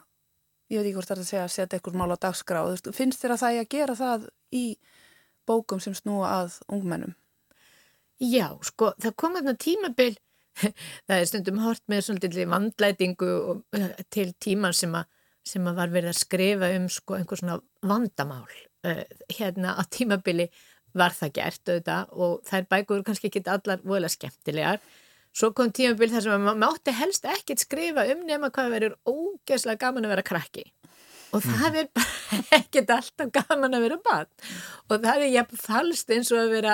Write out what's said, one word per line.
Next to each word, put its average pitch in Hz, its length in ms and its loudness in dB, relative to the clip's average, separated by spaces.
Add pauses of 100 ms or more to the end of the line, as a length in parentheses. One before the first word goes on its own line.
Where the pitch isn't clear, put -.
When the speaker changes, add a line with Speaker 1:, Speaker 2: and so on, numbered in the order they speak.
(680)
Speaker 1:
ég 220 100 -2
veit 208 80 0
ekki 202 80 -2
hvort 185 120 -6
það 190 100 -4
er 180 60 -8
að 175 40 -8
segja, 180 220 -2
setja 185 300 -4
einhver 175 160 -10
mál 180 160 0
á 180 60 -2
dagskrá. 180 460 -2
Þú 175 80 -2
veist, 185 240 -8
finnst 262 260 0
þér 247 100 0
að 233 100 0
það 240 100 2
eigi 233 140 0
að - 40 -20
gera 269 260 0
það 233 340 -2 (240)
í 240 240 -2 (720)
bókum 226 340 0
sem 196 120 -6
snúa 196 360 -2 (140)
að 175 160 -8 (100)
ungmennum? 180 460 -4 (1040)
Speaker 2:
Já, 240 260 2 (160)
sko, 214 360 0
það 220 160 -2
kom 330 200 -2
þarna 277 220 0
tímabil, 277 580 2 (400)
<laughs> - 520 -4
það 190 100 4
er 175 80 4
stundum 190 340 -2
horft 226 300 0
með 202 160 0
svolítilli 180 420 -2
vandlætingu 185 840 0 (180)
og, - 140 -4 (100)
eh, 202 180 -2 (180)
til 190 240 -2
tíman 196 400 0
sem 170 200 0
að, 165 120 -4 (400)
sem - 200 -4
að 175 100 -2
var 175 140 0
verið 175 200 0
að 170 120 -2
skrifa 190 540 2
um, 180 120 0
sko, - 300 -6
einhver 180 200 -4
svona 175 220 -4 (220)
vandamál. 185 680 -2 (360)
Eh, 170 200 -4 (300)
hérna, 185 420 -2
á 190 80 -2
tímabili 185 640 0 (460)
var 175 160 6
það 151 220 -4
gert, - 320 -4
auðvitað, 175 460 -2
og 175 320 0
þær 190 240 -2
bækur 202 280 2
voru 202 80 -2
kannski 208 260 -4
ekkit 190 180 -4
allar 196 300 -2
voðalega 190 320 -2
skemmtilegar. 156 720 -4 (560)
Svo 220 180 2
kom 240 180 4
tímabil 233 400 4
þar 233 100 2
sem 208 120 2
að 202 100 4
ma-, 208 160 2
mátti 277 320 2
helst 302 320 0
ekkert 294 360 -4
skrifa 302 520 0
um 339 160 -2
nema 294 240 0
hvað 254 180 0
verður 220 260 0 (100)
ógeðslega 269 760 -2
gaman 254 240 0
að 214 60 -2
vera 196 140 2
krakki. - 420 -6 (640)
Og 208 100 2
það 247 300 2
Speaker 3:
Mhm. 311 60 -2
Speaker 2:
er 311 100 0
bara - 540 -2
<laughs> - 180 8
ekkert - 300 2
alltaf 247 420 0
gaman 269 420 2
að 240 80 2
vera 240 160 0
barn. 311 300 2 (600)
Og 214 100 4
það 240 240 4
er 277 80 4
jafn 240 260 2
falskt 311 540 0
eins 233 220 2
og 233 60 4
að 226 120 4
vera 214 220 2